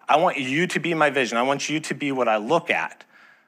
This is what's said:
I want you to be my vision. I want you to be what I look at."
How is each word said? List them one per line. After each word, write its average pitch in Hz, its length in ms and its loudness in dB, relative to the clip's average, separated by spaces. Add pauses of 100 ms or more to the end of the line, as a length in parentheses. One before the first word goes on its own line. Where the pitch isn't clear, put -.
I 139 100 4
want 170 200 2
you 143 300 0
to 175 120 -2
be 165 140 -4
my 156 160 4
vision. 120 300 0
I - 20 2
want 135 280 -2
you 151 100 -2
to 151 160 -8
be 139 160 -4
what 127 160 0
I 110 100 4
look 127 320 0
at." 82 340 -4 (440)